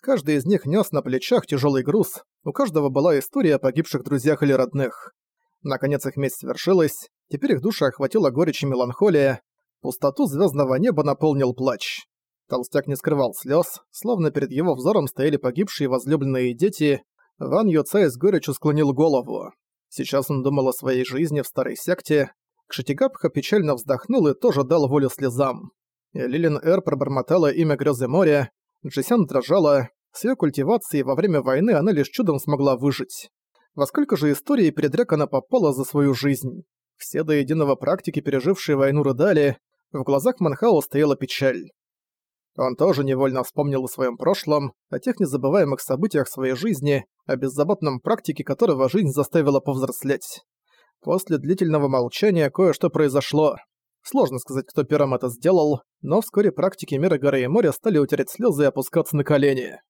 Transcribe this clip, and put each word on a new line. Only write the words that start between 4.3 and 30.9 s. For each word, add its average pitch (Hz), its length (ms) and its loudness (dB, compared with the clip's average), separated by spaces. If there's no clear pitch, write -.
или 139 100 4
родных. 131 600 -2
Наконец 139 440 -2
их 131 100 -6
месть 139 240 -4
свершилась, 156 680 0
теперь 254 220 0
их 135 80 2
души 180 240 -2
охватила 139 460 0
горечь 147 340 -2
и - 20 -2
меланхолия, 135 760 2
пустоту 143 460 -2
звёздного 143 480 2
неба 151 300 2
наполнил 139 500 0
плач. 123 460 -4
Толстяк 135 400 -2
не 139 80 -4
скрывал 139 360 0
слёз, - 500 -2
словно 180 400 -2
перед 135 180 -4
его 151 240 0
взором 147 320 0
стояли 143 300 0
погибшие 143 500 -2
возлюбленные 131 640 0
и 120 40 -6
дети. 151 500 0
Ван 156 300 0
Юцай 160 420 2
с 120 60 -12
горечью 160 380 0
склонил 151 380 2
голову. 120 600 0
Сейчас 135 440 -4
он 135 100 -2
думал 139 240 0
о 127 60 2
своей 127 320 -2
жизни 143 380 -2
в - 40 -6
старой - 300 -6
секте. 151 560 -2
Кшитигабха 160 640 -2
печально 151 460 0
вздохнул 156 500 0
и 135 80 2
тоже 131 300 0
дал 143 240 2
волю 139 220 2
слезам. 135 600 -4
И - 60 -10
Лилин 147 420 0
Эр 180 220 2
пробормотала 147 680 0
имя 156 240 0
грёзы 135 320 -2
моря. 147 420 2
Джисян 147 420 0
дрожала. 143 640 2
С - 120 -12
её 254 120 0
культивацией 147 680 0